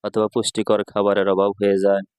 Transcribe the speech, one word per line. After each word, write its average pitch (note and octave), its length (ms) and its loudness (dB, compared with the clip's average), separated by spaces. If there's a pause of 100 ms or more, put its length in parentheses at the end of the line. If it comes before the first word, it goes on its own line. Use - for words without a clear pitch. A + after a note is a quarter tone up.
অথবা G#2+ 240 -2
পুষ্টিকর - 560 -2
খাবারের G2+ 440 0
অভাব G2 220 2
হয়ে G2 280 0
যায় G2 240 0 (160)